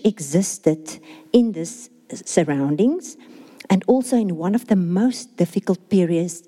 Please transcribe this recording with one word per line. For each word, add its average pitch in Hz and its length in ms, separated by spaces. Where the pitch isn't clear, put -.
existed 160 960
in 233 200
this - 380
surroundings 151 1080
and 185 200
also 254 280
in 196 200
one 175 180
of 240 140
the 214 80
most 190 600
difficult 185 540
periods 170 580